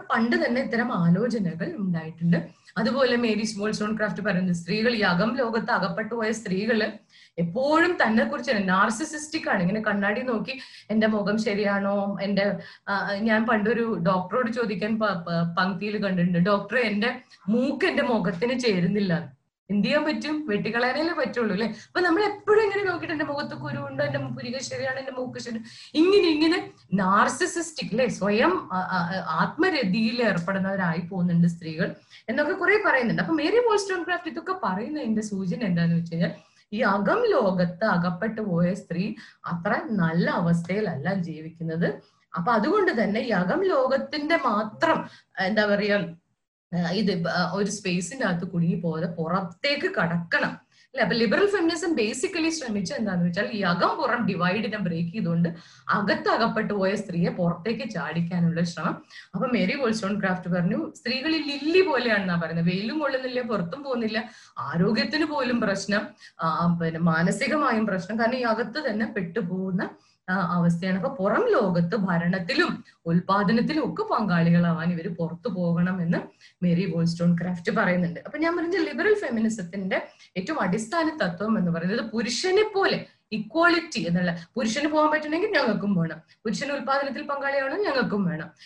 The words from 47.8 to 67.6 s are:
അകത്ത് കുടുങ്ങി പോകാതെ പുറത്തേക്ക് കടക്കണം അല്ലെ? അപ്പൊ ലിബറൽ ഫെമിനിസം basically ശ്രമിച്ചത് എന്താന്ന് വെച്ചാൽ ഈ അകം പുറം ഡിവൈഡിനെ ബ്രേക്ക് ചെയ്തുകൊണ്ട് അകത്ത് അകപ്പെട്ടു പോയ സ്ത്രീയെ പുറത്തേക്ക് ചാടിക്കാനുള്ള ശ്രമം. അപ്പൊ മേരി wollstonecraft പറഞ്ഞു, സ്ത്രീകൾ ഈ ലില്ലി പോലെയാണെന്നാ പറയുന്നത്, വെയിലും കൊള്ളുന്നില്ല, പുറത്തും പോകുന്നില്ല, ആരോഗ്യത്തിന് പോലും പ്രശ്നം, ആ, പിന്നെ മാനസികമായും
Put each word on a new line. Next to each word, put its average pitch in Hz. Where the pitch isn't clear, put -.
അകത്ത് 180
കുടുങ്ങി 170
പോകാതെ 165
പുറത്തേക്ക് 185
കടക്കണം 170
അല്ലെ? 254
അപ്പൊ 214
ലിബറൽ 233
ഫെമിനിസം 349
basically 320
ശ്രമിച്ചത് 233
എന്താന്ന് 185
വെച്ചാൽ 190
ഈ 208
അകം 185
പുറം 240
ഡിവൈഡിനെ 190
ബ്രേക്ക് 170
ചെയ്തുകൊണ്ട് 170
അകത്ത് 214
അകപ്പെട്ടു 220
പോയ 196
സ്ത്രീയെ 170
പുറത്തേക്ക് 180
ചാടിക്കാനുള്ള 170
ശ്രമം. -
അപ്പൊ 240
മേരി 202
wollstonecraft 190
പറഞ്ഞു, 202
സ്ത്രീകൾ 262
ഈ 311
ലില്ലി 294
പോലെയാണെന്നാ 220
പറയുന്നത്, 170
വെയിലും 220
കൊള്ളുന്നില്ല, 262
പുറത്തും 226
പോകുന്നില്ല, 226
ആരോഗ്യത്തിന് 220
പോലും 254
പ്രശ്നം, 202
ആ, 165
പിന്നെ 160
മാനസികമായും 220